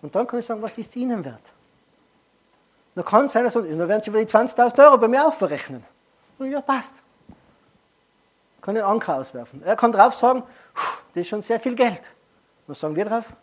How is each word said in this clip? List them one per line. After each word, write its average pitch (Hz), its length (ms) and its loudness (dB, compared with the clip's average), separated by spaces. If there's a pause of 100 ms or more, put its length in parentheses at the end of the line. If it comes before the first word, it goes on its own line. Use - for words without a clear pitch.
Und 147 120 -16
dann 226 140 0
kann 240 100 -6
ich 233 80 -8
sagen, 220 160 -8
„Was 226 160 -10
ist - 160 -14
Ihnen 240 300 -6
wert?“ 117 180 -16 (1500)
Dann 175 80 -6
kann 247 220 4
es 269 60 -6
sein, 233 120 0
dass 240 100 -2
er 233 80 0
sagt, 165 100 -8
„Dann 165 160 -4
werden 214 140 0
Sie 214 80 -8
über 214 80 0
die 220 80 0
zwanzigtausend 240 540 2
Euro 285 180 10
bei 226 80 4
mir 262 180 2
auch 302 80 2
verrechnen.“ 143 520 -6 (540)
Und 269 120 -6
ja, 277 100 -4
passt. 269 360 -6 (1600)
Kann 196 140 -8
den 220 80 -2
Anker 196 340 -2
auswerfen. 127 460 -14
Er 202 140 0
kann 233 160 2
drauf 220 200 6
sagen, 254 300 0 (320)
„Puh, - 240 -8 (160)
das 175 60 -4
ist 175 80 -6
schon 214 120 -6
sehr 226 200 -4
viel 247 160 -4
Geld.“ 233 260 0 (640)
Was 143 140 -16
sagen 156 160 -6
wir 196 80 -2
drauf? 220 220 -4 (160)